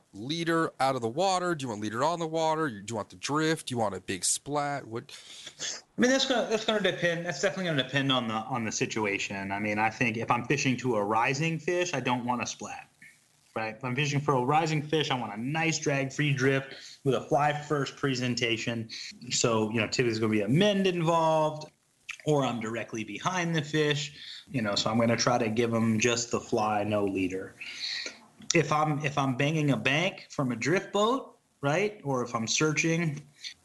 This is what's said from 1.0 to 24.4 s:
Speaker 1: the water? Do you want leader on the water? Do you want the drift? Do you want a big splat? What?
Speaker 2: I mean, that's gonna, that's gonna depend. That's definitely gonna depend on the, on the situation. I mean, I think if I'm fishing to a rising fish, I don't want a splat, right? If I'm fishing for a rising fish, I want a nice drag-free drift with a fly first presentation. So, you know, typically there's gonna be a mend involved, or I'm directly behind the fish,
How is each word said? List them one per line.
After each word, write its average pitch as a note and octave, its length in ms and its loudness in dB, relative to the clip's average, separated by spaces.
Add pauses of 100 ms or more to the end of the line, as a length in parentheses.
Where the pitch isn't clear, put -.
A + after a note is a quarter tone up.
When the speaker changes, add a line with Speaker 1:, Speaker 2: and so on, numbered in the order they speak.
Speaker 1:
the A#2 80 0
water? F3+ 480 2
Do C3+ 80 -4
you B2+ 40 -2
want G#2 120 -4
leader G#2+ 240 0
on E3+ 160 2
the E3 80 -2
water? D#3+ 400 2
Do G2+ 180 -8
you A2+ 80 -6
want G2+ 140 -4
the F#2+ 80 -20
drift? D#3 500 0
Do B2 80 -6
you A#2 40 -2
want G2+ 180 0
a F#2 40 -8
big F#2+ 240 -6
splat? C#3+ 600 -2
What? A#2 240 -10 (880)
Speaker 2:
I - 20 4
mean, B3 120 6
that's C4+ 140 2
gonna, A3+ 220 2
that's G#3+ 160 0
gonna G#3+ 160 0
depend. E3+ 460 0
That's F3 140 -6
definitely F#3 300 0
gonna C#3+ 120 2
depend C3+ 300 0
on B2 160 2
the, A2 60 0
on A2+ 300 -2
the G#2+ 60 -2
situation. G2+ 800 -2
I G2 80 -2
mean, G#2+ 220 -2
I A2 100 2
think A2+ 260 -2
if A2+ 140 -2
I'm B2 140 2
fishing C3+ 320 0
to B2 180 0
a G#2 80 2
rising C#3 560 0
fish, F3 340 -2
I C#3+ 60 -2
don't B2 260 0
want A#2+ 160 -2
a G#2 60 -4
splat, - 420 -12 (680)
right? A2 180 -4
If A#2+ 100 -12
I'm B2 120 -4
fishing C#3+ 240 0
for C#3+ 140 4
a B2 100 2
rising D#3 380 2
fish, D3+ 280 0
I C3 80 0
want G#2+ 160 -6
a G#2+ 60 -8
nice D#3+ 400 0
drag-free C#3 540 0
drift C3+ 380 2 (300)
with C3 140 4
a G#2+ 60 0
fly D3+ 300 2
first C#3+ 440 -2
presentation. A#2+ 920 0 (420)
So, A2 400 2
you A2+ 100 0
know, G#2 60 2
typically B2+ 180 0
there's A2 160 0
gonna A2+ 100 2
be G#2+ 120 2
a G2 60 -4
mend G3 380 4
involved, D#3+ 840 2 (580)
or D3 180 4
I'm A#2 160 -2
directly A2 420 -6
behind E3 540 -2
the D3+ 60 0
fish, - 920 -2